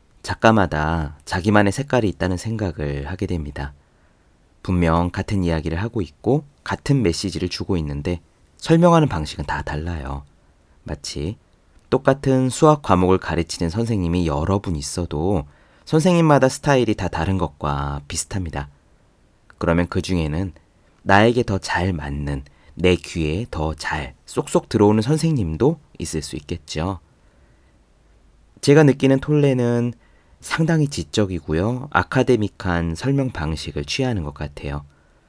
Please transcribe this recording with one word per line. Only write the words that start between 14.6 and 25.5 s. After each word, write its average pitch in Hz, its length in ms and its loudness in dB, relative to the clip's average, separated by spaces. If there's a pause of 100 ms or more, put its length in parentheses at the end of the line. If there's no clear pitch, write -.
있어도 80 680 -4 (380)
선생님마다 156 640 4
스타일이 127 460 2
다 90 140 -4
다른 95 300 -2
것과 71 680 -4
비슷합니다. 82 600 -6 (880)
그러면 85 320 2
그 95 140 -2
중에는 85 500 -2 (500)
나에게 113 420 4
더 98 160 -2
잘 92 320 -2
맞는, 71 520 -6 (300)
내 90 220 4
귀에 85 540 -4
더 78 240 -4
잘 71 400 -8 (120)
쏙쏙 - 420 -2
들어오는 104 320 4
선생님도 135 800 0 (200)